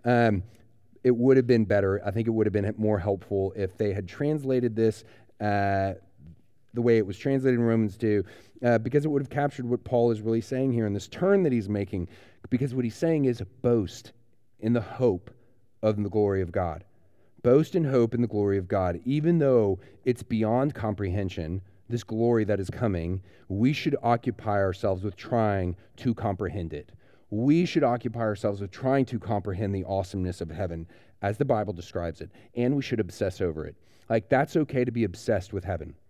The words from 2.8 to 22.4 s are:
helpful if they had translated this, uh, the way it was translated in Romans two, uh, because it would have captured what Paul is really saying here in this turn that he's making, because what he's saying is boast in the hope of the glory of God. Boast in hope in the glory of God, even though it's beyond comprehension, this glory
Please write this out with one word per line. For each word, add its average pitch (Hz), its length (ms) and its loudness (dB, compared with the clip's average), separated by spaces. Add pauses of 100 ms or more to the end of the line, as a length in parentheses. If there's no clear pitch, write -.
helpful 95 580 -2
if 95 220 -6
they 104 160 -2
had 98 120 -6
translated 131 720 -2
this, 110 280 0 (360)
uh, 98 540 0 (800)
the 120 80 -2
way 117 160 6
it 101 80 2
was 98 100 -8
translated 131 420 0
in 117 60 2
Romans 113 320 2
two, 104 260 2 (400)
uh, 120 140 4
because 131 300 0
it - 20 0
would 139 140 0
have - 80 -8
captured 143 340 -4
what 120 180 -2
Paul 120 280 2
is 107 100 -2
really 113 220 0
saying 131 320 -2
here 113 120 0
in 101 60 0
this 101 160 -6
turn 196 360 2
that 139 80 2
he's 104 180 -2
making, 101 380 -4 (420)
because 123 240 -2
what 127 100 -2
he's 113 100 -4
saying 160 300 0
is 120 180 0 (200)
boast 117 500 0 (480)
in 113 140 0
the 117 80 2
hope 107 480 0 (520)
of 110 200 2
the 98 80 -2
glory 101 320 2
of 87 100 -6
God. 87 320 -2 (580)
Boast 139 320 4
in 170 100 2
hope 123 300 2
in 120 60 0
the 117 80 2
glory 101 300 0
of 92 100 -4
God, 90 380 0
even 151 320 2
though 117 400 4 (260)
it's 123 180 0
beyond 117 520 0
comprehension, 95 880 -4 (260)
this 117 160 -4
glory 113 400 0